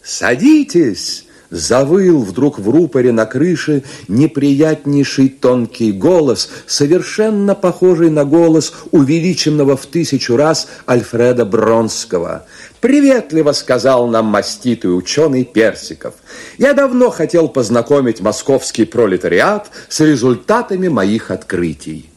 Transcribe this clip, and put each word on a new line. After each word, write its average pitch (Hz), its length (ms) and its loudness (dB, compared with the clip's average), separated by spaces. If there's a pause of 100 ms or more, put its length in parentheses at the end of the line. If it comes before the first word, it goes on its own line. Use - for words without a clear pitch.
«Садитесь!» 160 1200 0 (260)
завыл 139 720 2
вдруг 120 380 -2
в 101 100 -2
рупоре 135 420 2
на 110 140 0
крыше 147 560 -2 (260)
неприятнейший 143 1200 0
тонкий 120 640 -2
голос, 135 580 0 (180)
совершенно 202 880 -2
похожий 170 560 2
на 147 120 0
голос 160 480 2 (200)
увеличенного 151 840 2
в - 120 -14
тысячу 135 480 -2
раз 151 320 0 (200)
Альфреда 120 580 0
Бронского. 107 1000 -2 (360)
«Приветливо», 247 720 2
сказал 123 540 0
нам 113 180 0
маститый 104 680 -2
ученый 131 480 0
Персиков, - 720 -2 (460)
«я 277 140 2
давно 247 360 2
хотел 175 380 0
познакомить 120 720 0
московский 113 640 -2
пролетариат 117 840 0 (180)
с - 120 -10
результатами 180 840 0
моих 107 440 -2
открытий». 80 840 -8